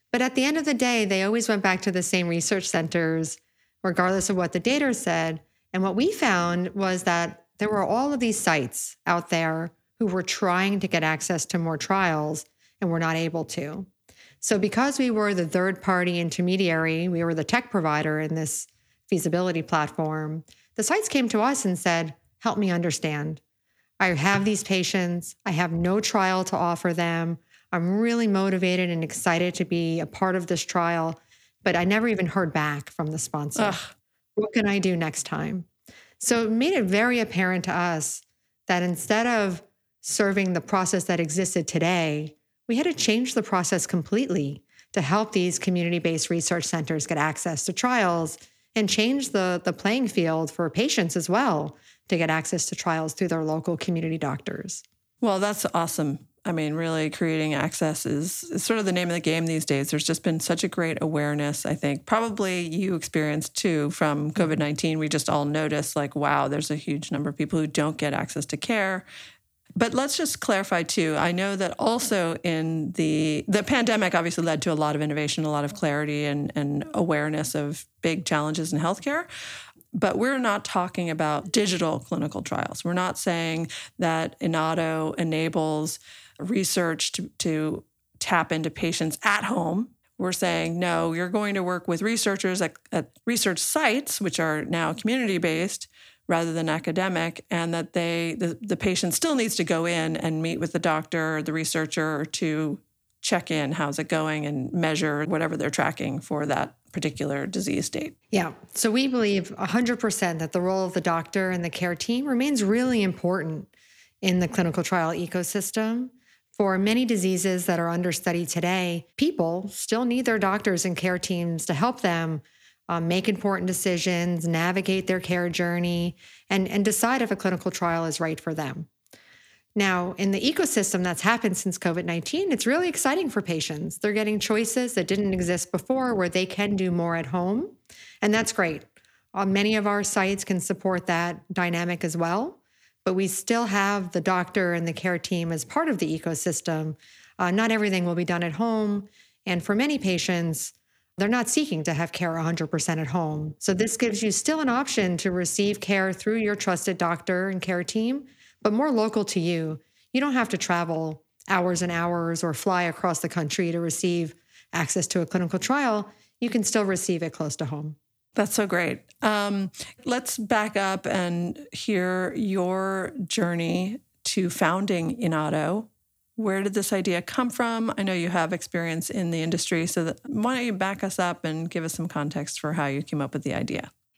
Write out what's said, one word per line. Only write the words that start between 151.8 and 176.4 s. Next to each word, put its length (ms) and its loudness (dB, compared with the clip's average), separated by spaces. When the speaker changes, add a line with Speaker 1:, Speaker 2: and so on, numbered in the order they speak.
Speaker 1:
to 80 0
have 200 -2
care 240 -2
a 60 -2
hundred 260 -2
percent 300 0
at 100 -2
home. 500 -2
So 160 0
this 240 0
gives 240 2
you 100 2
still 280 0
an 100 2
option 480 2
to 120 0
receive 500 0
care 340 2
through 240 0
your 180 0
trusted 400 0
doctor 540 0
and 100 -2
care 240 -2
team, 400 -2
but 100 4
more 180 2
local 340 2
to 140 -2
you. 400 0
You 80 2
don't 200 2
have 80 2
to 100 -2
travel 640 -2
hours 340 2
and 100 0
hours 500 0
or 100 0
fly 320 2
across 360 0
the 80 -4
country 420 -2
to 80 -2
receive 560 0
access 360 0
to 120 0
a 60 -2
clinical 340 -2
trial. 500 0
You 100 -2
can 140 2
still 200 2
receive 380 0
it 100 -4
close 240 -4
to 100 -4
home. 280 -6
Speaker 2:
That's 200 2
so 120 2
great. 340 -2
Um, 480 0
let's 320 -2
back 400 -2
up 300 -2
and 640 -2
hear 640 -2
your 760 -2
journey 760 0
to 260 0
founding 680 2
Inato. 640 0
Where 280 0